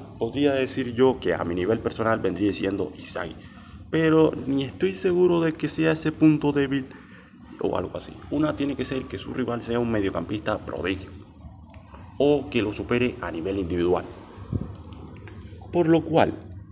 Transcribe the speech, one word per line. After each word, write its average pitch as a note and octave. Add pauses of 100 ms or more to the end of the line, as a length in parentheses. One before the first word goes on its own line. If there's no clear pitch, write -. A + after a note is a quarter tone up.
(180)
podría C3+
decir C3
yo B2+
que F2
a D#2+
mi E2+
nivel F#2
personal A2+
vendría F#2+
siendo F#2+
Izagi, F2 (540)
pero D#3+ (140)
ni C#3
estoy F#3
seguro F3+
de D#3+
que D#3+
sea D#3+
ese D#3
punto D3
débil C#3 (760)
o -
algo F2+
así. - (180)
Una, D3+
tiene C#3
que C3
ser C3
que -
su -
rival A#2+
sea A#2
un A#2+
mediocampista G2
prodigio - (1080)
o C#3
que B2
lo G#2
supere A#2+
a F2
nivel F2
individual. F2 (1700)
Por E3+
lo D#3+
cual, D#3 (380)